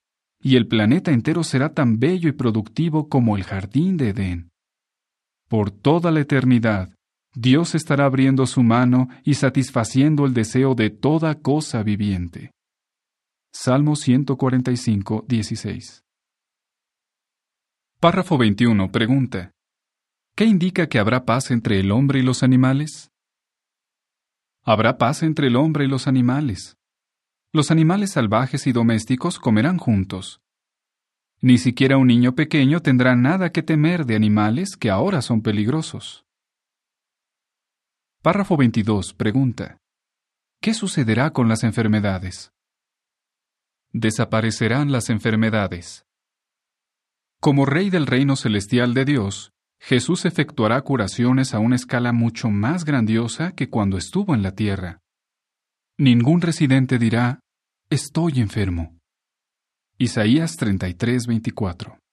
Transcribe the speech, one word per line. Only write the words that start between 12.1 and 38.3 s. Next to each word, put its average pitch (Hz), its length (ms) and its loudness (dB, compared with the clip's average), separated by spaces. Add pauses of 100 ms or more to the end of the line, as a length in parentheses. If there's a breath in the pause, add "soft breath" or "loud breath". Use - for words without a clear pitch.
Salmo 143 440 0
ciento 135 400 0
cuarenta 127 340 0
y 120 60 -2
cinco 110 500 -2
dieciséis. - 800 -6 (1900)
Párrafo 175 380 2
veintiuno, 107 560 2
pregunta: 113 580 -2 (840)
¿Qué 208 80 2
indica 185 420 2
que 123 120 0
habrá 120 260 0
paz 123 260 0
entre 110 300 0
el 98 100 0
hombre 135 280 2
y 127 40 0
los 127 200 0
animales? 131 640 2 (1500)
Habrá 110 340 2
paz - 240 0
entre 156 260 0
el 120 100 4
hombre 151 260 2
y 135 60 0
los 135 180 -2
animales. 127 720 -2 (760)
Los 151 200 0
animales 175 400 2
salvajes 127 560 0
y 135 40 0
domésticos 117 640 0
comerán 127 400 0
juntos. 98 640 -4 (1000)
Ni 127 160 6
siquiera 135 400 2
un 131 100 4
niño 123 280 4
pequeño 151 440 2
tendrá 127 380 2
nada 165 340 0
que 160 120 -2
temer 160 420 0
de 113 100 -2
animales 107 640 0
que 113 120 -2
ahora 139 320 0
son 113 200 -2
peligrosos. 110 840 -4 (2000)
Párrafo 185 340 0